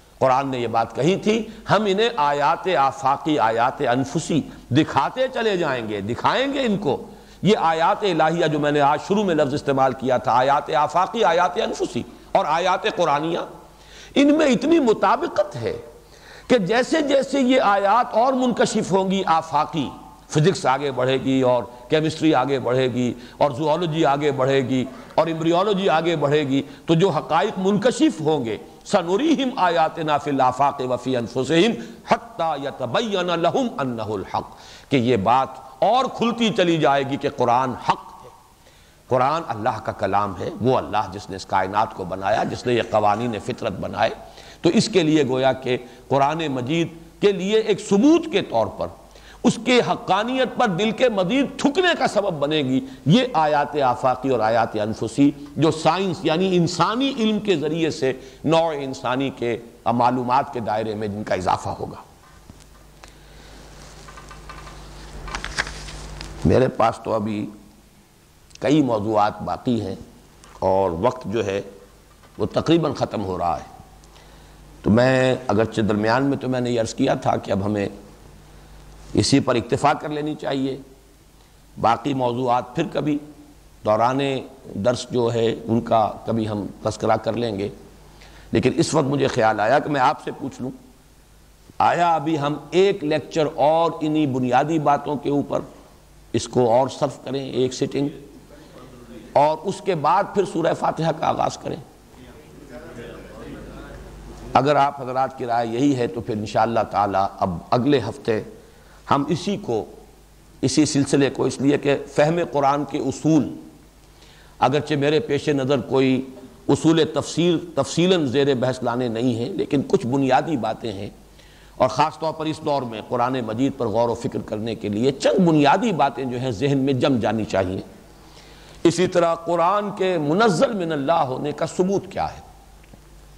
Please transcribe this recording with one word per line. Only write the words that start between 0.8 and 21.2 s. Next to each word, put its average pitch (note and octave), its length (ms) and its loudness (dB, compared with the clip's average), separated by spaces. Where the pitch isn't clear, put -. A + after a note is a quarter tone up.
کہی D#3+ 200 2
تھی، A3 280 0
ہم G3 180 4
انہیں G#3 280 2
آیات D3 520 0
آفاقی، C#3 600 0
آیات A2+ 420 2
انفسی C3+ 600 0
دکھاتے D3+ 500 2
چلے A3 240 0
جائیں C3 320 -2
گے، G2+ 120 -4
دکھائیں E3 520 0
گے C4+ 120 -2
ان G3+ 120 0
کو۔ B2+ 300 -2
یہ E3+ 160 4
آیات E3 460 2
الہیہ E3 440 2
جو D3+ 120 0
میں D3 120 2
نے D3 100 2
آج C#3+ 260 4
شروع G#3 160 2
میں F3 120 0
لفظ D3 180 2
استعمال C3+ 400 0
کیا B2+ 240 0
تھا، A#2+ 140 0
آیات C#3+ 440 2
آفاقی، E3 480 0
آیات F3 340 2
انفسی A3+ 460 -4
اور F#3 160 2
آیات F3+ 360 0
قرآنیہ، D#3+ 440 0
ان C#4+ 220 6
میں D#4+ 80 4
اتنی C#4+ 340 4
مطابقت B3 760 0
ہے A2 220 -4
کہ B3+ 100 6
جیسے A#3 440 2
جیسے C#4 400 0
یہ B3+ 200 4
آیات G3+ 520 2
اور B3 200 4
منکشف A#3+ 580 0
ہوں F#3+ 200 2
گی F#3+ 140 0
آفاقی، D3+ 640 0
فزکس D3+ 360 2
آگے C#3 260 2
بڑھے B2+ 260 0
گی C3 240 2